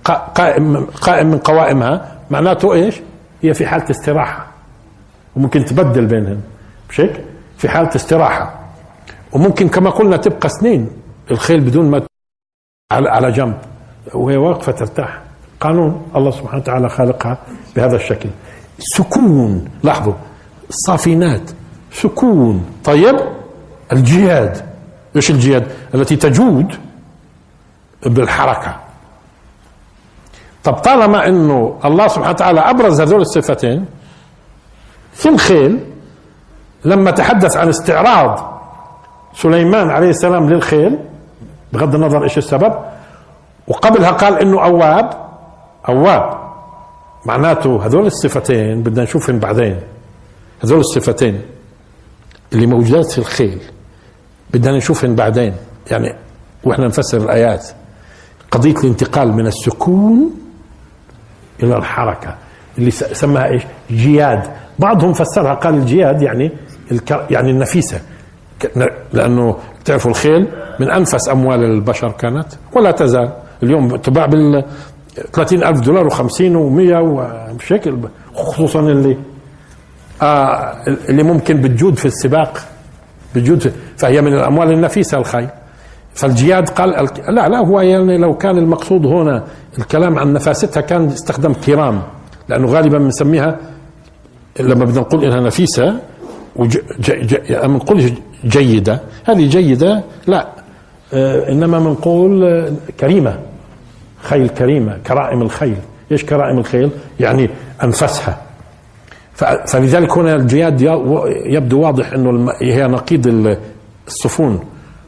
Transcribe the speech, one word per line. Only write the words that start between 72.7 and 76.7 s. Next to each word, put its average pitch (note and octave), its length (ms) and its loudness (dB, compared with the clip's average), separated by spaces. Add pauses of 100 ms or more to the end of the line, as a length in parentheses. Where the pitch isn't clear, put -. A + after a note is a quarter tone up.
ولا A3+ 180 4
تزال. B2 420 0 (300)
اليوم B2+ 320 2
تباع C#3+ 300 0
بال C#3+ 400 2 (680)
ثلاثين E3 300 0
ألف D#3+ 160 2
دولار D#3 280 2
وخمسين E3+ 480 0
ومية E3 420 2